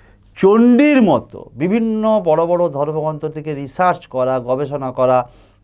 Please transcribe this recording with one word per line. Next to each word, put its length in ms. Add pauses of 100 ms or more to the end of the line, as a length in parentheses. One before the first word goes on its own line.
(340)
চণ্ডীর 680
মতো 520
বিভিন্ন 680
বড় 260
বড় 220
ধর্মগ্রন্থ 560
থেকে 300
রিসার্চ 520
করা, 340
গবেষণা 520
করা, 360 (360)